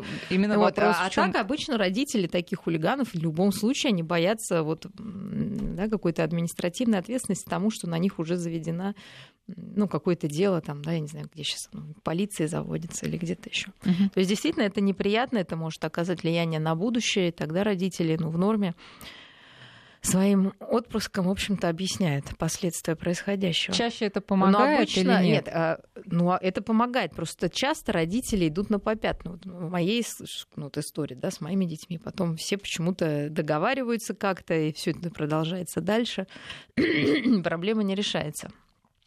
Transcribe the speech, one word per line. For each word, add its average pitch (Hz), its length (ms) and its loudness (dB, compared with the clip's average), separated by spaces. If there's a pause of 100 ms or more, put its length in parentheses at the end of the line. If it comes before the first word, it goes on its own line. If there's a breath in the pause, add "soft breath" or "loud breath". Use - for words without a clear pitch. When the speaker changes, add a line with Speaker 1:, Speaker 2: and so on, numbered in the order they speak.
Speaker 1:
э, - 0 - (300 loud breath)
именно 208 240 4
Speaker 2:
Вот, 208 220 4
Speaker 1:
вопрос 175 160 4
Speaker 2:
а, 175 80 0
Speaker 1:
в - 20 2
Speaker 2:
а 190 60 -2
Speaker 1:
чем? 320 200 4
Speaker 2:
так 320 120 2
обычно 254 340 -2
родители 202 480 2
таких 175 360 -2
хулиганов 180 520 0
в 170 60 -2
любом 165 320 4
случае, 262 400 0
они 175 100 2
боятся 170 640 2
вот, 156 240 -2 (100)
м, - 800 -4
да, 190 120 -2
какой-то 175 360 0
административной 170 720 0
ответственности 208 500 -4
тому, 180 220 0
что 214 180 -6
на 170 120 -2
них 190 180 0
уже 170 200 -2
заведена, 170 580 -4 (520 loud breath)
м, - 280 -14
ну, 202 120 2
какое-то 165 400 0
дело, 170 340 2
там, 147 200 -8
да, 160 120 -2
я 165 60 0
не 151 80 -4
знаю, 151 240 -12
где 151 120 -14
щас - 280 -6
оно, 151 240 -12
в - 60 -20
полиции 170 460 -2
заводится 160 580 -6
или 156 120 -2
где-то 170 320 -6
еще. - 200 -6 (160)
Speaker 1:
Мгм. 185 240 4
Speaker 2:
То - 100 0
есть, 185 100 4
действительно, 233 340 0
это 202 180 0
неприятно, 208 560 2
это 175 180 -2
может 160 300 -6
оказать 170 380 -2
влияние 165 360 2
на 160 140 2
будущее, 208 560 2
и - 20 0
тогда 165 320 -2
родители, 180 560 0
ну, 160 120 -2
в 165 80 -2
норме 202 340 2 (1300 loud breath)
своим 190 580 4
отпрыскам, 214 640 -2
в 180 60 2
общем-то, 190 360 0
объясняют 165 580 0 (120)
последствия 165 580 -2
происходящего. 180 800 -2
Speaker 1:
Чаще 233 300 0
это 202 160 -2
Speaker 2:
Но - 60 -20
Speaker 1:
помогает 202 520 6
Speaker 2:
обычно 202 220 2
Speaker 1:
или 185 80 4
нет? 185 360 4
Speaker 2:
нет, - 80 -8
а, 165 260 0 (260)
ну, 175 240 2
а 180 120 4
это 185 200 0
помогает. 226 520 2
Просто 170 360 -4
часто 269 420 0
родители 185 560 2
идут 170 220 -2
на 208 100 2
попятную. 196 640 -2
Вот - 20 -20
в 175 240 -8
моей 180 340 2
с-, - 220 -8
ш-, - 200 -12 (100)
ну, 151 100 -8
вот 139 120 -8
истории, 147 380 -6
да, 135 140 -4
с - 120 -8
моими 185 240 0
детьми. 165 320 -8
Потом 165 400 -4
все - 200 -2
почему-то 160 720 -2
договариваются 214 840 0
как-то, 185 400 -2
и 156 180 2
все 160 200 -2
это 170 180 -6
продолжается 160 720 -2
дальше. 208 460 0 (480 loud breath)
<clears throat> 277 680 4
Проблема 180 400 0
не 196 120 0
решается. 170 540 -4 (580)